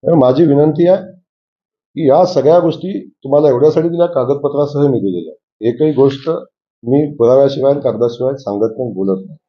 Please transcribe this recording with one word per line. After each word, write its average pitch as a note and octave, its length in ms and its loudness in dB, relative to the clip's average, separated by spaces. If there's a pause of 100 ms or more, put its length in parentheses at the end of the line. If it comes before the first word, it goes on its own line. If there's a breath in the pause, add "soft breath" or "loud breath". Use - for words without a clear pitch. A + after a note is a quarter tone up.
तर E3 80 2
माझी C3+ 300 4
विनंती D3+ 440 2
आहे F#3+ 140 2 (920)
की D3 140 -2
या E3 180 4
सगळ्या D#3+ 340 2
गोष्टी F3+ 480 -6
तुम्हाला D3 400 0
एवढ्यासाठी D#3 400 2
दिल्या, E3+ 180 0
कागदपत्रासह C#3+ 720 -2
मी C#3 180 2
दिलेल्या. F2 360 -6 (340)
एकही D3+ 240 -2
गोष्ट C3+ 380 0 (520)
मी C#3+ 340 0
पुराव्याशिवाय C3+ 560 2
आणि C#3+ 80 -2
कागदाशिवाय A#2+ 560 -4
सांगत A2 420 -4
नाही, B2 140 -6
बोलत F#2+ 340 -4
नाही. - 100 -20 (120)